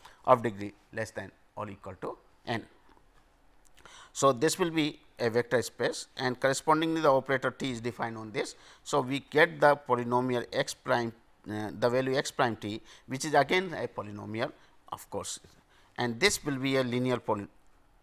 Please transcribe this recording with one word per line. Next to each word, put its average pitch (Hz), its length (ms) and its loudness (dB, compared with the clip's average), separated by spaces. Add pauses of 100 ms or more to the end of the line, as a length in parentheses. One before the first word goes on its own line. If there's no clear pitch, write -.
(240)
of 123 180 6
degree 101 300 -6 (200)
less 110 200 -8
than 98 180 -10 (260)
or 107 140 -8
equal 98 300 -14
to - 180 -10 (280)
n. 110 200 -4 (1500)
So, 139 200 4
this 147 260 2
will 170 120 0
be 156 300 -2 (180)
a 117 120 0
vector 120 320 2
space - 540 -4
and 127 240 -4
correspondingly 156 600 0
the 151 120 6
operator 131 380 0
T 135 200 -6
is 117 100 -6
defined 117 380 -6
on 110 140 -14
this. - 240 -6 (260)
So, 143 180 0
we 131 200 -2
get 156 400 4
the 147 180 6 (100)
polynomial 123 640 0
x - 220 -2
prime, 120 380 -2 (360)
uh, 107 300 -6
the 120 100 2
value 131 280 0
x 131 140 -2
prime 120 260 0
t, 107 240 -8 (260)
which 131 180 -6
is 151 100 0
again 165 400 2
a 117 120 -6
polynomial 104 640 -8 (420)
of - 180 -14
course, - 280 -8 (580)
and 120 220 -2
this - 260 2
will 143 120 -4
be 135 200 0
a 131 60 4
linear 123 360 0
poly 104 280 -4 (560)